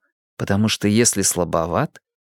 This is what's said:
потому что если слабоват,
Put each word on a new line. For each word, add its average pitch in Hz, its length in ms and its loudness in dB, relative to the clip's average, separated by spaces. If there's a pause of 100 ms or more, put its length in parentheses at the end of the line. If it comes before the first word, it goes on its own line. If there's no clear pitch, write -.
(380)
потому 104 320 0
что - 180 -2
если 107 340 2
слабоват, 85 800 -2 (260)